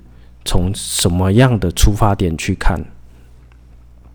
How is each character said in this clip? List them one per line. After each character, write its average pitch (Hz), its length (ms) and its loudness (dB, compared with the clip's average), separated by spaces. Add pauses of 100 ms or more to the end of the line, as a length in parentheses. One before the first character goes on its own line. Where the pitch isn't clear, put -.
(440)
从 90 320 0
什 - 340 -4
么 92 220 0
样 120 260 4
的 90 140 -2
出 - 200 4
发 104 220 0
点 85 240 -4
去 - 160 -4
看？ - 260 0 (1300)